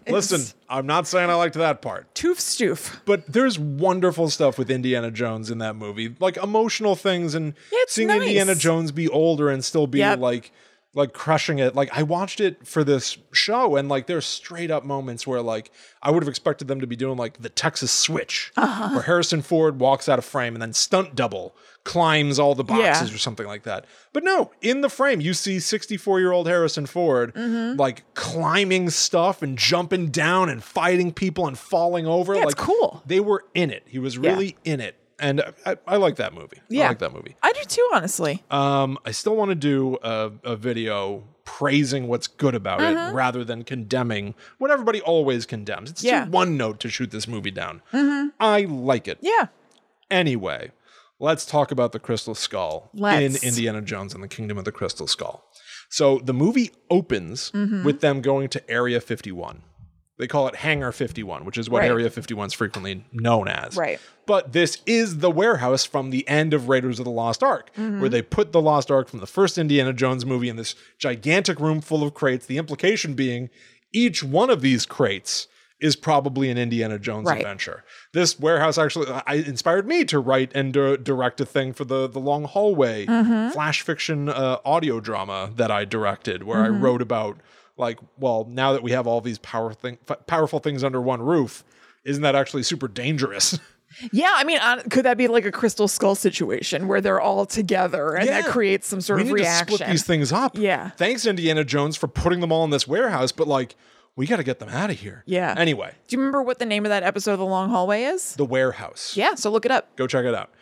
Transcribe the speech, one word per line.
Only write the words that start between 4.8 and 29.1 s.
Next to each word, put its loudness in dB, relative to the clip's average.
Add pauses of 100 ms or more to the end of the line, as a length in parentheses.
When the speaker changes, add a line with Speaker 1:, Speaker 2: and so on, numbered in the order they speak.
Speaker 2:
Jones -4
in -6
that -4
movie. -8
Like, 0
emotional 0
things 0
and -2 (220)
Speaker 1:
Yeah, 0
it's 0
Speaker 2:
seeing 0
Speaker 1:
nice. 4
Speaker 2:
Indiana 2
Jones 2
be 0
older 4
and -2
still 2
be 0
Speaker 1:
Yep. 4
Speaker 2:
like, -2 (420)
like, 0
crushing 0
it. 2
Like, 0
I 0
watched -2
it 0
for 0
this 0 (140)
show 2
and, 0
like, -2
there's -2
straight -8
up -2
moments -8
where, -2
like, -4 (320)
I 2
would 4
have -2
expected -4
them -4
to -6
be -8
doing, -4
like, -8
the -12
Texas -2
Switch, -2
Speaker 1:
Uh-huh. 0
Speaker 2:
where 0
Harrison 2
Ford 2
walks 2
out 4
of -10
frame -4
and -8
then -8
stunt 0
double -4 (280)
climbs 2
all 4
the -2
Speaker 1:
Yeah. 4
Speaker 2:
boxes 0
or -10
something -6
like -12
that. -6 (300)
But -2
no, 2 (100)
in 0
the 2
frame, 0
you 0
see -2
sixty-four-year-old 0
Harrison 2
Ford, 0
Speaker 1:
Mm-hmm. -2
Speaker 2:
like, 0 (100)
climbing 0
stuff 2